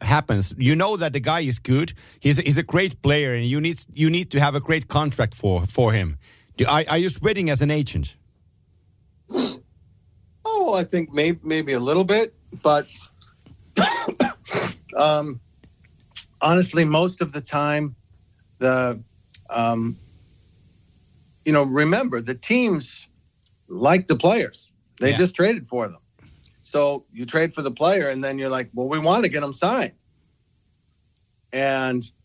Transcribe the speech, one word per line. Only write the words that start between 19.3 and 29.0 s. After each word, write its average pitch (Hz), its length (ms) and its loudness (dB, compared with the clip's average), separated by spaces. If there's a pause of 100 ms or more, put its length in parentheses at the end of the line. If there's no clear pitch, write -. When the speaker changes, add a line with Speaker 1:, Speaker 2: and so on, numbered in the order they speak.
Speaker 2:
um, 117 480 -2 (1500)
you 156 80 0
know, 147 120 6
remember, 151 580 0
the 123 140 -6
teams 208 760 -2 (580)
like 143 400 2
the 156 80 2
players. 175 560 0 (300)
They 127 80 2
Speaker 1:
Yeah. 143 80 2
Speaker 2:
just 180 180 2
traded 185 320 0
for 117 220 -4
them. 85 80 -20 (680)
So 143 460 0
you 120 140 -10
trade 160 280 0
for 156 80 -8
the 139 100 -4
player, 160 360 2
and 131 160 -4
then 139 160 -4
you're 135 100 -4
like, 131 240 -4
"Well, 123 140 -4
we 151 100 -2
want 180 280 2